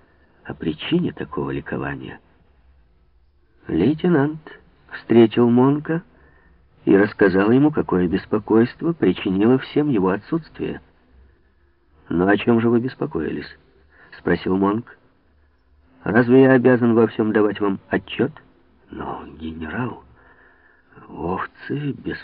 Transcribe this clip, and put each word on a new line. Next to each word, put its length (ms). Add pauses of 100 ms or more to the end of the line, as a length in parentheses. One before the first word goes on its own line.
(440)
о 100
причине 600
такого 380
ликования. 680 (1500)
Лейтенант 720 (500)
встретил 580
Монка 540 (800)
и 100
рассказал 580
ему, 200
какое 380
беспокойство 840
причинило 680
всем 300
его 220
отсутствие. 720 (1300)
"Но 180
о 80
чем 240
же 100
вы 120
беспокоились?" 760 (600)
спросил 380
Монк. 400 (1080)
"Разве 400
я 80
обязан 420
во 140
всем 240
давать 300
вам 260
отчет?" 460 (560)
"Но, 360 (140)
генерал, 640 (1040)
овцы 840
без 320